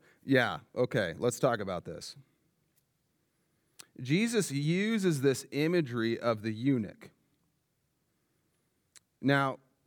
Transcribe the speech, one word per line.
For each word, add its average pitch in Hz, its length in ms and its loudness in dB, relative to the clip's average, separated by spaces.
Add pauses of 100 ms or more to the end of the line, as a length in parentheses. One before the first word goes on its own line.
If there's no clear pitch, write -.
(240)
yeah, 117 360 2 (160)
okay, 107 420 -2
let's 120 220 -2
talk 120 200 2
about 95 260 -6
this. - 300 -14 (1800)
Jesus 202 520 0
uses 175 720 0
this 135 300 2
imagery 131 680 0
of 110 240 0
the 113 80 -2
eunuch. 113 580 -2 (2000)
Now, 139 380 2 (300)